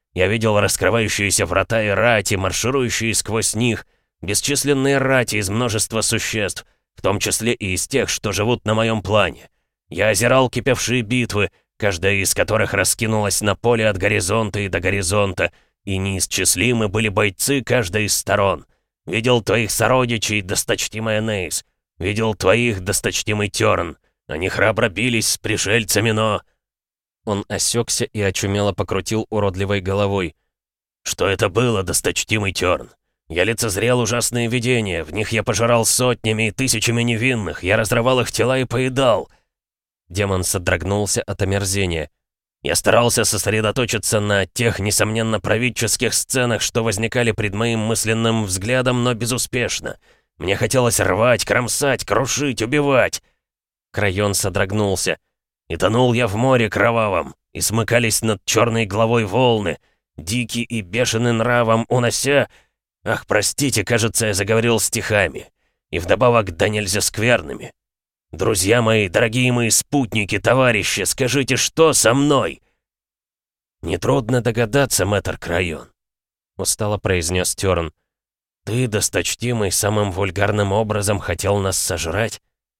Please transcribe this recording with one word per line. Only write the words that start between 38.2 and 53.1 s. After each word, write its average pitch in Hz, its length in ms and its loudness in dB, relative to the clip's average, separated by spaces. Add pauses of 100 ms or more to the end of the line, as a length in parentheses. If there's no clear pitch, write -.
их 113 100 -2
тела 123 280 0
и 127 60 0
поедал". 127 680 2 (760)
Демон 92 360 0
содрогнулся 95 760 0
от - 200 -4
омерзения. 95 680 -2 (520)
"Я 82 120 -2
старался 113 500 4
сосредоточиться 107 960 0
на 101 260 2
тех, 113 340 -2
несомненно, 107 580 0
правительских 113 760 0
сценах, 120 480 0
что - 220 -2
возникали 113 500 0
пред 101 220 -2
моим 113 260 0
мысленным 113 640 0
взглядом, 120 600 0
но 123 100 2
безуспешно. 117 840 -4 (400)
Мне 95 180 0
хотелось 117 420 2
рвать, 107 460 2
кромсать, 123 600 0
крушить, 123 580 0
убивать!" 131 600 2 (720)